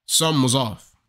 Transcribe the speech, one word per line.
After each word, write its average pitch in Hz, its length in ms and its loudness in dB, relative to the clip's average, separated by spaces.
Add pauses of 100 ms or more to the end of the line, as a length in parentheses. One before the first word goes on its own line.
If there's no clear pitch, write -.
something 156 360 0
was 123 120 2
off. 120 420 -6 (120)